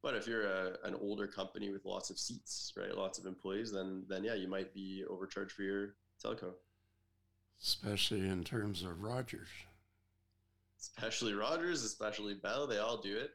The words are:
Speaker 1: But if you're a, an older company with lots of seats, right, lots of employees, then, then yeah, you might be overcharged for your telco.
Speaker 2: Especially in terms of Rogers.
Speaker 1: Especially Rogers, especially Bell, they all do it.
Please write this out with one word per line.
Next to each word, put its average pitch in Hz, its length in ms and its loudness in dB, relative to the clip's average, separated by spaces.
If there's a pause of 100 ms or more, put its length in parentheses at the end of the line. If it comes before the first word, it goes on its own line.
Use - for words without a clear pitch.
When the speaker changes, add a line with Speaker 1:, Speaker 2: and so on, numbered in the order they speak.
Speaker 1:
But 139 120 2
if 104 140 0
you're 113 180 4
a, 95 380 2
an 92 160 0
older 101 260 2
company - 440 -2
with 196 140 -4
lots 95 260 -2
of - 80 -6
seats, - 580 -4
right, 98 200 -2
lots 95 220 0
of 92 80 -6
employees, 98 460 -2
then, 95 360 -2
then 95 140 0
yeah, 113 120 2
you 92 140 0
might 95 240 -2
be 95 380 -4
overcharged 95 420 -4
for 98 100 -4
your 98 320 0 (300)
telco. 107 280 -2 (1080)
Speaker 2:
Especially - 600 2
in 95 240 4
terms 104 380 0
of 90 200 -4
Rogers. 120 460 -2 (1300)
Speaker 1:
Especially 110 540 0
Rogers, 156 480 2
especially 107 520 0
Bell, 113 340 2
they 110 100 4
all 113 200 2
do 101 180 0
it. 135 180 -2